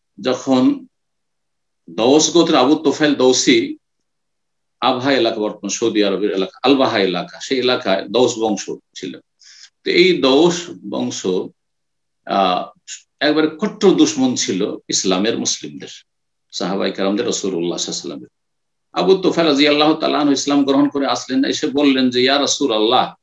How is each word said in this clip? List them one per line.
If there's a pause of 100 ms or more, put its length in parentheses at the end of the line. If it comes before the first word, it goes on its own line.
(200)
যখন (1040)
দওস
গোত্র
আবু
তোফাইল
দৌসি, (1000)
আবহা
এলাকা,
বর্তমান
সৌদি
আরবের
এলাকা,
আলবাহা
এলাকা,
সেই
এলাকায়
দৌস
বংশ (260)
ছিল। (640)
তো
এই
দৌস (200)
বংশ, (960)
আহ, (500)
একবারে (120)
কট্টর
দুশমন
ছিল (100)
ইসলামের,
মুসলিমদের, (640)
সাহাবায়ে
কেরামদের,
রাসূলুল্লাহ
সাল্লাল্লাহু
আলাইহি
ওয়াসাল্লামের।
আবু
তোফাইল
রাদিয়াল্লাহু
তাআলা
আনহু
ইসলাম
গ্রহণ
করে
আসলেন,
এসে
বললেন
যে,
"ইয়া
রাসূলুল্লাহ,